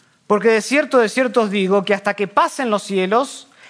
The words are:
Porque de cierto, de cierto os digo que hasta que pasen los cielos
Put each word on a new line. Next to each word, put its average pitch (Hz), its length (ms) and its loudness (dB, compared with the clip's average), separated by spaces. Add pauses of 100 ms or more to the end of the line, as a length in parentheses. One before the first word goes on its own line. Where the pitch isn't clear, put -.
(280)
Porque 208 220 2
de 220 120 4
cierto, 277 360 0
de 226 100 4
cierto 247 360 0
os 208 60 -2
digo 190 360 0
que 202 80 0
hasta 202 220 -4
que 202 120 -4
pasen 294 420 -2
los 208 140 -2
cielos 196 640 -2 (220)